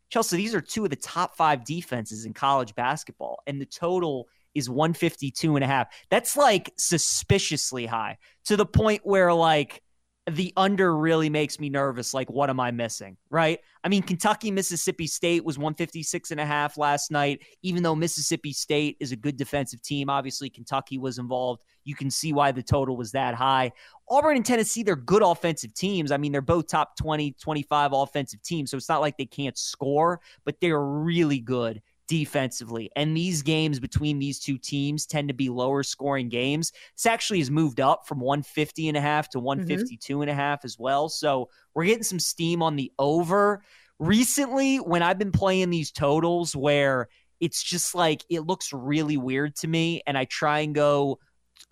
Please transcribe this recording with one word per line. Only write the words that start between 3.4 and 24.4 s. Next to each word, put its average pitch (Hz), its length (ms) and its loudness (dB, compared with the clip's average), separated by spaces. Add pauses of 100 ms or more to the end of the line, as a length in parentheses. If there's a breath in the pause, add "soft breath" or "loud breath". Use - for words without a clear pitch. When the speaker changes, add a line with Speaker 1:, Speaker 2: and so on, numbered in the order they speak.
Speaker 1:
and 139 140 -6
the 135 40 -8
total 170 600 -4 (260)
is 127 160 -4
one 151 220 2
fifty-two 156 640 0
and 135 80 2
a 127 40 2
half. 131 200 2 (220 loud breath)
That's, 226 260 2
like, 240 420 4
suspiciously - 1080 0
high, 110 320 -6 (260 soft breath)
to 208 140 2
the 208 80 4
point 214 400 2
where, 185 280 6
like, 160 480 2 (480)
the 175 260 -2
under 190 400 4
really 156 360 4
makes 151 280 -2
me 151 80 -6
nervous. 135 460 -2
Like, 135 160 -4
what 135 220 2
am 131 80 -2
I 123 100 0
missing, 110 480 -6 (140)
right? 160 280 2 (240 soft breath)
I 175 60 -2
mean, 196 140 4
Kentucky, 208 480 0
Mississippi 180 560 -2
State 170 360 0
was 156 140 -4
one 151 160 -2
fifty-six 165 560 -6
and 156 100 -6
a 151 60 -2
half 147 320 -2
last 147 320 0
night, 143 320 0 (220 soft breath)
even 180 180 0
though 160 140 2
Mississippi 156 580 -2
State 151 460 0
is 139 120 -8
a 131 40 -4
good 135 200 -4
defensive 135 460 -4
team. 143 300 -4
Obviously, 135 380 -4
Kentucky 135 500 -6
was 127 180 -6
involved. 127 460 -4 (220)
You 147 100 -10
can 135 160 -4
see 156 220 -2
why 143 180 4
the 127 100 -4
total 135 340 0
was 120 180 -6
that 127 200 0
high. 131 380 2 (360 loud breath)
Auburn 294 280 4
and 226 100 0